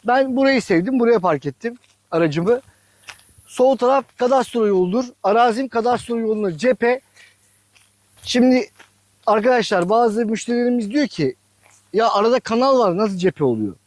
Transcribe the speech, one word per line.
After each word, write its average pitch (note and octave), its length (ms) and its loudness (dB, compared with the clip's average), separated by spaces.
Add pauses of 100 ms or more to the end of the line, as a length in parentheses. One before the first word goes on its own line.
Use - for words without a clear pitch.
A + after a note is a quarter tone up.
Ben C4 300 0
burayı C4+ 260 2
sevdim. G3+ 380 0
Buraya A#3 180 4
park D#3+ 280 -2
ettim A#3 320 -10 (320)
aracımı. E3 500 0 (880)
Sol B3+ 300 2
taraf B3+ 280 0 (140)
kadastro B3 480 0
yoludur. G3 380 0 (180)
Arazim A#3 460 2
kadastro A#3 500 -4
yoluna G#3+ 400 -4
cephe. B3 420 0 (1200)
Şimdi B3+ 460 2 (580)
arkadaşlar G#3+ 600 0
bazı A3+ 380 0
müşterilerimiz A#3+ 640 -2
diyor C#4+ 160 0
ki C3+ 280 -4 (580)
ya A3 200 2
arada A3+ 280 2
kanal B3+ 380 2
var F#3 180 2
nasıl G3+ 200 -2
cephe F3 280 -2
oluyor? G#2+ 300 -2 (120)